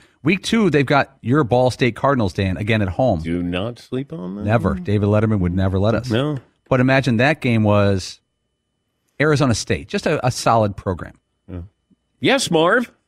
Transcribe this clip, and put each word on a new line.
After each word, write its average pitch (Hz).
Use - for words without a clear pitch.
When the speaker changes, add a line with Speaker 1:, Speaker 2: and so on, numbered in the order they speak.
Speaker 1:
Week 180
two, 220
they've 143
got 139
your 139
Ball 123
State 120
Cardinals, 127
Dan, 95
again 107
at 95
home. 98
Speaker 2:
Do 85
not 92
sleep 135
on 95
that. 101
Speaker 1:
Never. 101
David 101
Letterman 107
would 90
never 95
let 104
us. 123
Speaker 2:
No. 135
Speaker 1:
But 131
imagine 131
that 143
game 113
was 101
Arizona 139
State, 85
just 202
a, 151
a 127
solid 110
program. -
Speaker 2:
Yeah. 90
Yes, 233
Marv? 175